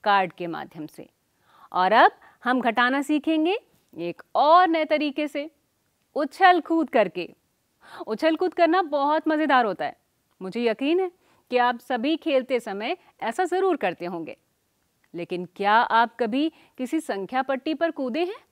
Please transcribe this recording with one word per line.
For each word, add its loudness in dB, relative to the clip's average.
कार्ड 2
के -10
माध्यम -10
से। -20
और 2
अब 8
हम 0
घटाना 0
सीखेंगे 0
एक -8
और 6
नए 0
तरीके -2
से, -8
उछल 4
कूद -2
करके। 0
उछल 0
कूद -2
करना 2
बहुत -2
मज़ेदार 2
होता -4
है। -8
मुझे -8
यकीन 0
है -2
कि -2
आप 2
सभी -4
खेलते -2
समय -8
ऐसा -2
ज़रूर 0
करते -4
होंगे। -10
लेकिन -8
क्या 2
आप 2
कभी 0
किसी -4
संख्या -4
पट्टी -4
पर -2
कूदे -4
हैं? -8